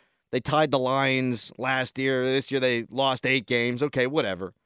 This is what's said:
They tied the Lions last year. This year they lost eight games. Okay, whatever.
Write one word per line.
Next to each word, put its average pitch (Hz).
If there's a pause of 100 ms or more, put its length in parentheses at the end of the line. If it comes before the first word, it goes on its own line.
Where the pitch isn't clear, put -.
(320)
They 127
tied 151
the 135
Lions 131
last 131
year. 131
This 135
year 135
they 123
lost 131
eight 131
games. 123
Okay, 131
whatever. 98 (120)